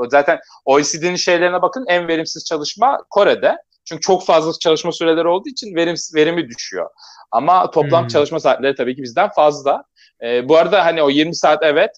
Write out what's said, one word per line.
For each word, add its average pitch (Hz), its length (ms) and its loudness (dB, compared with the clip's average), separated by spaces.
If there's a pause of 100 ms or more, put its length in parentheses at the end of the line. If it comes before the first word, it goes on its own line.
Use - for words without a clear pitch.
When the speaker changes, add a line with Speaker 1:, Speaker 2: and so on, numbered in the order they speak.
(100)
Speaker 1:
Zaten 143 280 2 (260)
O 135 160 4
E - 40 2
C 151 180 -6
D'nin 180 140 -2
şeylerine 180 460 0
bakın, 185 260 -4
en 175 200 -2
verimsiz 160 360 -4
çalışma 156 540 -2 (120)
Kore'de. 190 460 2 (280)
Çünkü 160 160 -12
çok 185 260 0
fazla 165 340 2
çalışma 160 320 0
süreleri 165 360 0
olduğu 196 200 -2
için 233 280 -12
verim-, 165 380 -4
verimi 156 340 0
düşüyor. 95 380 -10 (440)
Ama 170 400 2
toplam 156 320 0
Speaker 2:
Hmm. 120 60 -6
Speaker 1:
çalışma 147 320 -2
saatleri 135 340 0
tabii 131 220 -4
ki 143 60 -12
bizden 131 260 -2
fazla. 151 540 0 (420)
Ee, 123 240 -2
bu 160 80 6
arada 170 280 4
hani 165 180 0
o 143 80 2
yirmi 151 260 0
saat 156 260 2
evet 160 360 2